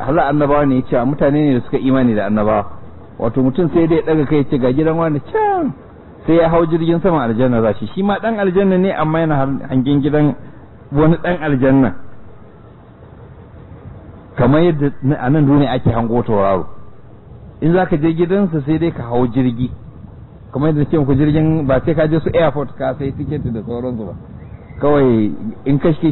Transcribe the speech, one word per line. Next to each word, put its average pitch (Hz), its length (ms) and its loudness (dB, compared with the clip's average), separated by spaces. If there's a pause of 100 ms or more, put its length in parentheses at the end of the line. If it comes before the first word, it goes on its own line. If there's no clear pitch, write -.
hala 147 220 0
annabawa 147 380 2
ne?" 131 100 2
Ya 127 60 2
ce, 123 240 -2
"Mutane 143 260 0 (140)
ne 139 140 2
da 117 60 -4
suka - 120 -2
imani 123 380 2
da 101 100 -2
annabawa." 107 400 0 (540)
Wato 117 240 0
mutum 139 300 0
sai 165 140 4
dai 160 100 2
ya 151 60 0
daga 160 220 0
kai 151 120 0
ya 143 120 2
ce, 147 80 0
"Ga 123 160 0
gidan 156 240 0
wani 160 220 -2 (120)
can." 381 420 -2 (520)
Sai 165 100 2
ya 165 140 4
hau 170 160 4
jirgin 165 360 0
sama 165 220 2
aljanna 117 380 2
za 107 120 2
shi. 104 200 -8
Shi 190 100 -4
ma 202 160 0
dan 220 200 -4
aljanna 190 380 2
ne 190 180 2
amma 156 240 0
yana 156 160 0
har-, 135 340 -2
hangen 131 320 2
gidan 147 340 2 (560)
wani 156 300 4
dan 175 220 -2
aljanna. 135 500 2 (2500)
Kamar 139 260 4
yadda 147 300 2 (120)
na-, 139 180 2
a 123 80 0
nan 147 160 4
duniya 139 300 4
ake 123 160 0
hango 117 320 0
tauraro. 98 420 0 (960)
In 156 120 4
za 185 120 2
ka 170 120 0
je 160 180 0
gidansa 170 500 0
sai 156 140 0
dai 165 120 0
ka 139 120 -10
hau 120 240 0
jirgi. 123 420 -2 (840)
Kamar 143 180 0
yadda 147 100 0
nake 147 180 0
muku 143 160 2
jirgin 156 540 2
ba 131 180 2
sai 165 80 0
ka 156 140 0
je 156 120 0
su - 140 -4
airport 147 440 0
ka 131 200 -4
sai 139 160 -6
ticket 143 300 -6 (100)
da 110 80 -6
sauransu 120 440 -8
ba. 85 80 -10 (680)
Kawai 127 520 2 (340)
in 143 140 2
ka 170 140 2
shi 156 180 0